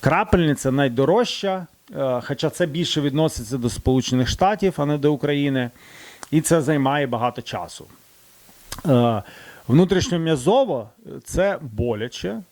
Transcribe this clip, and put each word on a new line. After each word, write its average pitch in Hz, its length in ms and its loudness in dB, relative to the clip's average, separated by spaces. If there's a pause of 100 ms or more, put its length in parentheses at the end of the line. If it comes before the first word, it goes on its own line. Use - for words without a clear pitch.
Крапельниця 160 680 2
найдорожча, 160 960 0 (300)
е, 131 280 -2
хоча 151 260 -2
це 180 160 -2
більше 156 340 -2
відноситься 139 580 -2
до 120 120 0
Сполучених 127 580 0
Штатів, 196 480 0
а 143 100 -2
не 147 120 0
до 147 140 2
України, 143 580 -2 (600)
і 156 100 4
це 160 220 2
займає 143 440 2
багато 120 360 -2
часу. - 440 -12 (1000)
Е, 120 360 4 (460)
внутрішньом'язово — 165 1200 2 (360)
це 185 360 -2
боляче 120 800 -4 (120)